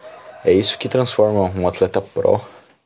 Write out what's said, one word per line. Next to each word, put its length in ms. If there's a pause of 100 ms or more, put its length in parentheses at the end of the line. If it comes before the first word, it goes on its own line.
(440)
é 80
isso 260
que 120
transforma 640
um 120
atleta 340
pró 400 (440)